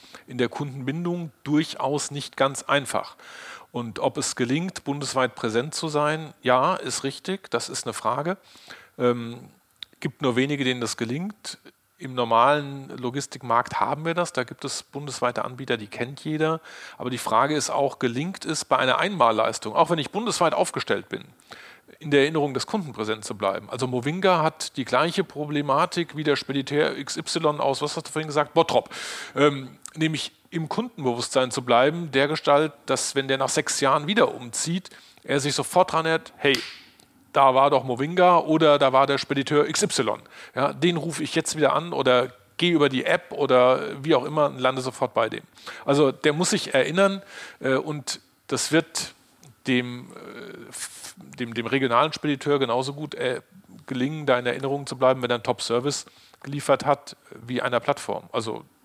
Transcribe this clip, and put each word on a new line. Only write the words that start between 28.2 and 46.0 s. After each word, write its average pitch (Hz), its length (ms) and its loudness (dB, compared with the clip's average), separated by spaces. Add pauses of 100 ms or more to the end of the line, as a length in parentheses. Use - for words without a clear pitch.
gesagt, 147 260 0
Bottrop. 160 380 2 (440)
Ähm, 139 440 2 (160)
nämlich 156 380 -2 (180)
im 160 180 -4
Kundenbewusstsein 131 800 -2
zu 131 120 -6
bleiben, 139 480 4
der 135 180 4
Gestalt, 151 440 2 (120)
dass - 300 -2
wenn 135 140 -2
der 135 100 2
nach 135 100 0
sechs - 320 -2
Jahren 147 260 4
wieder 160 280 4
umzieht, 151 560 -6 (340)
er 139 160 0
sich 143 140 -2
sofort - 380 2
dran 160 120 0
erinnert, 160 320 -2
„Hey, 139 220 4 (760)
da 139 220 6
war 135 160 6
doch 131 140 4
Movinga 165 540 4
oder 156 400 6
da 139 140 4
war 135 140 8
der 139 120 2
Spediteur 143 500 0
X - 140 -2
Y. 127 380 0 (340)
Ja, 139 180 0
den 165 240 0
rufe 156 260 -6
ich 139 120 -4
jetzt 160 220 -2
wieder 147 160 4
an 165 200 0
oder 127 400 4 (240)
gehe 175 160 2
über 147 160 6
die 131 160 0
App - 280 0
oder 131 720 4
wie 156 120 2
auch 127 100 2
immer 151 220 2
und 131 120 -4
lande 127 240 0
sofort 127 320 -4
bei 113 140 2
dem.“ 107 160 -10 (400)
Also 139 260 4